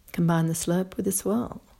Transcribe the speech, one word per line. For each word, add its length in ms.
Combine 340
the 60
slurp 440
with 80
the 60
swirl. 500